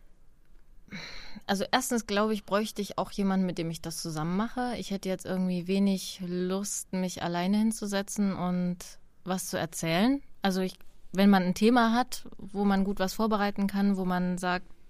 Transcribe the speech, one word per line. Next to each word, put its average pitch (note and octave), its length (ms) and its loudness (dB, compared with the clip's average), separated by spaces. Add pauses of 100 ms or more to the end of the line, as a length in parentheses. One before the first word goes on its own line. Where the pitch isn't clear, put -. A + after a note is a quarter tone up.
(1500)
also G3 260 0
erstens, B3 340 0
glaub G#3 240 2
ich, G#3+ 140 -2
bräuchte G#3 380 -2
ich - 160 -6
auch F#3+ 120 -2
jemanden, G3 360 2
mit F3+ 120 -2
dem E3 120 -2
ich E3 120 -8
das E3 180 -8
zusammen E3 360 -2
mache. A#3+ 420 -2
Ich - 140 -8
hätte G3 160 -4
jetzt F#3 180 -4
irgendwie F3+ 400 -2
wenig F#3+ 600 0
Lust, F#3 680 -4
mich F#3 300 -2
alleine F3 360 0
hinzusetzen G3+ 760 0
und F3+ 440 -2 (460)
was F3+ 240 -4
zu F#3 100 -4
erzählen. F#3 640 2 (200)
Also F#3+ 180 2
ich, F#3 140 -2 (380)
wenn G3 180 6
man F#3+ 120 8
ein F3+ 120 2
Thema A#3 380 6
hat, B3 320 0 (140)
wo G3+ 260 -4
man G3 200 4
gut G3 140 0
was F#3+ 160 0
vorbereiten G3+ 520 2
kann, G3 300 2
wo F#3+ 80 0
man F3+ 340 0
sagt, F3+ 280 -2 (240)